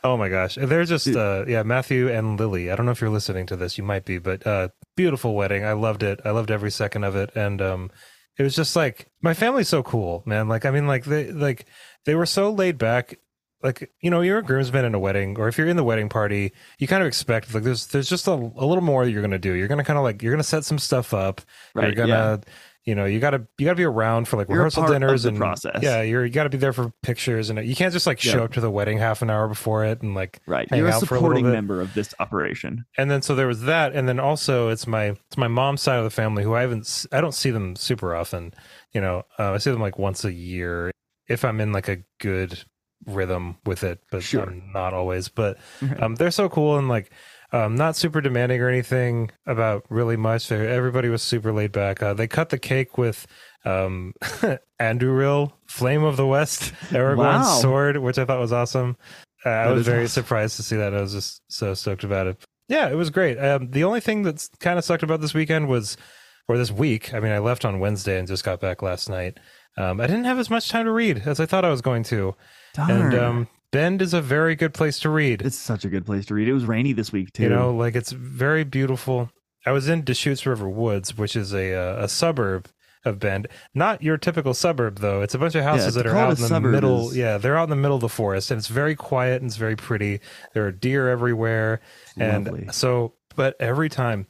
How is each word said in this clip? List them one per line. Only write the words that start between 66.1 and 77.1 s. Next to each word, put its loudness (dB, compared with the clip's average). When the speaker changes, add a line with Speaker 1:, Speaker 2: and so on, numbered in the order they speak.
Speaker 1:
or 2
this 0
week, 0
I -4
mean, 0
I 2
left 0
on 0
Wednesday 0
and -4
just -4
got -2
back -4
last -4
night. -6
Um, -2
I 0
didn't 0
have 0
as -2
much -2
time -2
to 2
read 0
as -2
I 2
thought 2
I 4
was 0
going 0
to. -2
And, 4
Speaker 2:
Darn. 4
Speaker 1:
um, 2
Bend 2
is 0
a 4
very 2
good 0
place 0
to 0
read. 2
Speaker 2:
It's -2
such -4
a -2
good -2
place -2
to -4
read. 2
It 4
was 2
rainy 2
this -2